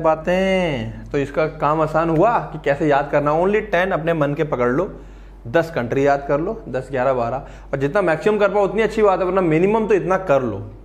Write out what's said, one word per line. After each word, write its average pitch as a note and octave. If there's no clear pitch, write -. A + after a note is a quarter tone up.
बातें? D#3+
तो D3
इसका C#3+
काम D3+
आसान D#3
हुआ F#3+
कि D3+
कैसे D3
याद D3
करना। D3
Only F#3+
ten F3+
अपने E3
मन D3
के D#3
पकड़ B2
लो, F3
दस D#3+
country C3+
याद C#3
कर D3
लो, G#3+
दस, B2+
ग्यारह, C3
बारह, A#2+
और C#3
जितना C#3+
maximum F3+
कर G3+
पाओ G3
उतनी F#3+
अच्छी A3
बात F#3
है, F#3
वरना F#3+
minimum F#3+
तो A3
इतना F3
कर C#3
लो। G#2